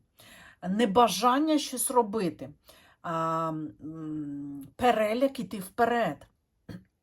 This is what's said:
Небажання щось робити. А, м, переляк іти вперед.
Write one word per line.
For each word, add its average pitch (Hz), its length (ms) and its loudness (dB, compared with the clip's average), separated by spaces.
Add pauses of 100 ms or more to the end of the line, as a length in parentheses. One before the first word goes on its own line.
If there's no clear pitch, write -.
(640)
Небажання 240 960 4
щось - 320 -4
робити. 202 600 0 (520)
А, 165 460 -2 (340)
м, 294 920 -10
переляк 240 640 2
іти 208 180 -8
вперед. 226 680 0 (760)